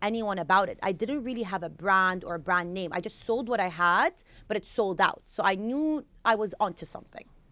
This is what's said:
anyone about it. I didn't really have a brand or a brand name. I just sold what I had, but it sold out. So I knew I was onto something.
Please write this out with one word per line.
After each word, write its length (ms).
anyone 360
about 300
it. 140
I 100
didn't 320
really 200
have 180
a 80
brand 520
or 120
a 40
brand 360
name. 180
I 80
just 240
sold 240
what 120
I 80
had, 440
but 120
it 80
sold 340
out. 240
So 180
I 120
knew 500
I 120
was 260
onto 240
something. 400